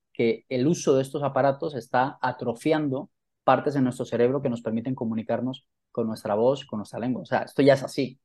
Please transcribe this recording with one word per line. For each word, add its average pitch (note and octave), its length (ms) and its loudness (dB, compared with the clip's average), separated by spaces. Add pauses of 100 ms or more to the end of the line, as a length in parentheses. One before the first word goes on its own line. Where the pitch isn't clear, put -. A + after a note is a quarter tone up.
(120)
que A2+ 360 0
el B2+ 180 0
uso E3+ 300 2
de C3+ 60 2
estos C#3 200 -6
aparatos C#3 520 0
está C3 460 -2
atrofiando C3+ 920 -2 (340)
partes C3 300 4
de C#3+ 60 2
nuestro B2 240 0
cerebro B2 380 2
que C#3 80 -2
nos A#2 120 -6
permiten A2+ 320 -4
comunicarnos A#2 720 -6 (240)
con A#2 160 -4
nuestra G#2+ 280 -4
voz, C3 320 2
con A2 120 -8
nuestra G#2 200 -10
lengua. B2 240 -4
O - 40 -16
sea, A2 140 0
esto - 220 -2
ya C3+ 120 8
es C3 80 -2
así. - 420 -6